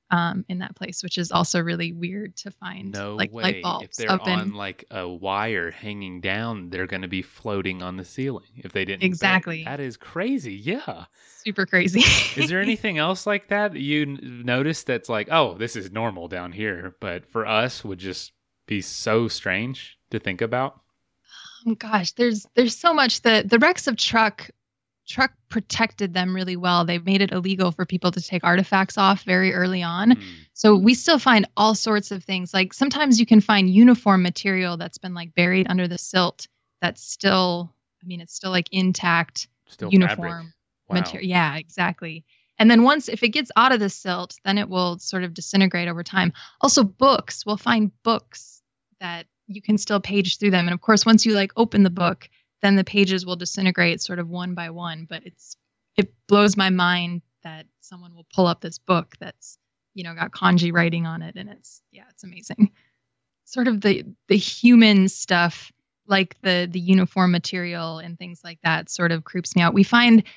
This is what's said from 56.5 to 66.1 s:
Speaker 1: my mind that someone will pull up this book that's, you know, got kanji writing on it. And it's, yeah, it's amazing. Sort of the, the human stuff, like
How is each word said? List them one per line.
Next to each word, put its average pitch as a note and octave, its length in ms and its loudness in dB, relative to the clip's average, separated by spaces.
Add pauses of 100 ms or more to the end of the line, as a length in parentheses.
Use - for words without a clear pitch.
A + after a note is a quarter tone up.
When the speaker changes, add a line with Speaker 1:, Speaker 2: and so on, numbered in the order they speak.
Speaker 1:
my F#3+ 100 2
mind F3 540 0 (200)
that D#3+ 220 -18 (160)
someone F3 340 -20
will E3+ 200 -20
pull F#3 120 4
up E3+ 140 0
this E3 180 -14
book E3+ 400 -2
that's, - 380 -20 (380)
you F#3 100 -14
know, E3 100 -14
got E3 180 -8
kanji F3 380 2
writing E3+ 360 0
on E3 160 -10
it. D#3+ 140 -14
And F#3 120 -16
it's, - 320 -20 (100)
yeah, - 200 -20
it's - 120 -20
amazing. F#3+ 480 0 (760)
Sort B3+ 200 -2
of A3 140 0
the, G3 240 0 (240)
the F#3+ 80 4
human G#3+ 720 6
stuff, - 640 0 (340)
like F#3+ 360 0